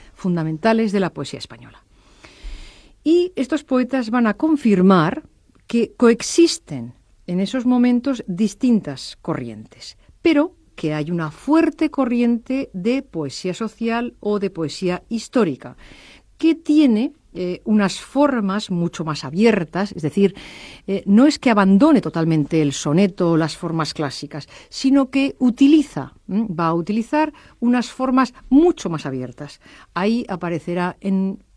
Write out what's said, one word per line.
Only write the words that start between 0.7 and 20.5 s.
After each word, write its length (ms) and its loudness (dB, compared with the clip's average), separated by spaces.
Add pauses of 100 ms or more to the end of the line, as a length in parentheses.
de 80 0
la 120 -2
poesía 280 -10
española. 440 -20 (1200)
Y 320 2
estos 280 -4
poetas 480 -2
van 160 2
a 80 0
confirmar 880 2 (420)
que 320 -2
coexisten 960 2 (320)
en 140 -4
esos 260 -4
momentos 640 2
distintas 920 -2
corrientes, 760 -10 (240)
pero 340 2 (200)
que 180 -4
hay 160 -4
una 220 -4
fuerte 580 0
corriente 840 -2
de 280 -2
poesía 520 -8
social 680 -6
o 200 -2
de 100 -4
poesía 580 -6
histórica, 680 -4 (600)
que 160 2
tiene, 600 2 (200)
eh, 300 -6
unas 380 0
formas 680 -2
mucho 360 -4
más 180 -6
abiertas, 680 0
es 80 -12
decir, 340 0 (500)